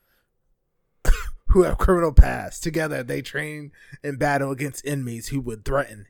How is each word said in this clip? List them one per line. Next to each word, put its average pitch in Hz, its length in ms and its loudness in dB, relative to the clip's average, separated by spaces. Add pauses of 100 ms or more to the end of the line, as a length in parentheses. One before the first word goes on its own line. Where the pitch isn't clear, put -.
(1040)
<laughs> - 60 8 (380)
Who 185 140 6
have 156 140 -2
criminal 170 360 2
pasts. 127 460 6
Together, 156 440 -6
they 139 180 -8
train 151 500 -10 (320)
and 143 160 -8
battle 139 320 0
against 135 340 -10
enemies 123 440 -8
who 139 120 -4
would 113 220 -10
threaten 120 460 -4